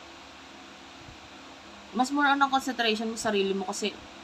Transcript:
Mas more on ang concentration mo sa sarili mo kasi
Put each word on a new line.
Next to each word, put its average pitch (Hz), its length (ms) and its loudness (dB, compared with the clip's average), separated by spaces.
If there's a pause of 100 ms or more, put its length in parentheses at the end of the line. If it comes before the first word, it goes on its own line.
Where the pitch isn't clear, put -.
(2000)
Mas 254 160 2
more 285 160 6
on 277 80 6
ang 277 160 4
concentration 233 560 2
mo 226 80 -4
sa 214 160 0
sarili 196 240 4
mo 196 80 -2
kasi 202 320 -2 (280)